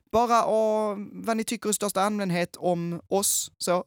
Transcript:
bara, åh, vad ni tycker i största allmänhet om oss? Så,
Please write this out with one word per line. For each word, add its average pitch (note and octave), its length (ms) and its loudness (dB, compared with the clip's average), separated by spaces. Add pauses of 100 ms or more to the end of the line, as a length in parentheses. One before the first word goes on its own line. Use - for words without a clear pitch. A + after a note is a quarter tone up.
(120)
bara, A#3 340 4
åh, G#3+ 520 2 (140)
vad G3 260 -4
ni A3 60 0
tycker G#3+ 260 -4
i G#3 40 2
största G3 280 0
allmänhet F#3+ 540 0
om E3+ 520 -2
oss? - 500 0
Så, F3+ 300 0